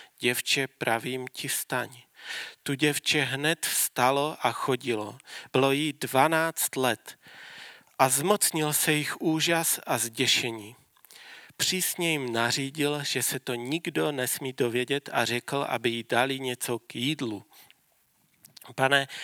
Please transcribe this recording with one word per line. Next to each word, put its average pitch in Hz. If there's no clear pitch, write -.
"Děvče, 123
pravím 123
ti, -
vstaň." -
Tu 143
děvče 147
hned 139
vstalo 139
a 120
chodilo. 120
Bylo 135
jí 143
dvanáct 160
let. 127
A 131
zmocnil 151
se 151
jich 147
úžas 160
a 131
zděšení. 113
Přísně 175
jim 135
nařídil, 139
že 127
se 139
to 127
nikdo 151
nesmí 131
dovědět, 123
a 120
řekl, 123
aby 120
jí 117
dali 131
něco 127
k -
jídlu. 120
Pane, 135